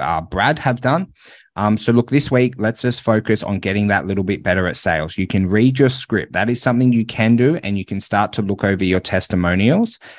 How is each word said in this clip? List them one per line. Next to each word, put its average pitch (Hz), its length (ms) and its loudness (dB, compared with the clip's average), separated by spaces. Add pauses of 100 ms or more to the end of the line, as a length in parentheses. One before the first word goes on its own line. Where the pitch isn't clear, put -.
uh, 80 200 -2
Brad 104 380 -2
have 123 220 -2
done. 156 320 -2 (420)
Um, 107 220 0
so 117 160 0
look, 117 180 2
this 135 180 0
week, 127 300 0
let's 110 240 -4
just 123 200 -4
focus 107 420 0
on 98 160 -4
getting 101 260 -2
that 95 220 0
little 98 160 -2
bit 92 180 -4
better 92 240 0
at 71 100 -4
sales. 80 400 -2
You 92 120 -2
can 95 180 0
read 120 320 2
your 135 120 4
script. - 420 -4
That 104 180 -2
is 120 100 -2
something 127 320 2
you 113 140 0
can 113 300 2
do, 139 260 4
and 101 160 -4
you 92 60 -6
can 98 160 -8
start 104 320 0
to 113 100 -4
look 98 220 -2
over 95 180 0
your 92 160 2
testimonials. 95 1000 0 (180)